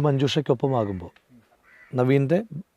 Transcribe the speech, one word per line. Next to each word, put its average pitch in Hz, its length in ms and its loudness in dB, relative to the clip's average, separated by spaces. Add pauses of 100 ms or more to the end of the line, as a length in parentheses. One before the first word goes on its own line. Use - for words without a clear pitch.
മഞ്ജുഷയ്ക്കൊപ്പമാകുമ്പോൾ, 131 1040 0 (880)
നവീൻ്റെ 139 400 2 (380)